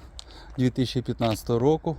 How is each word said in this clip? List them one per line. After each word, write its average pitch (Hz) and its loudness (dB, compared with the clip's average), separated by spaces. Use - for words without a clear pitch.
дві 127 4
тисячі 123 0
п'ятнадцятого 117 0
року, 151 2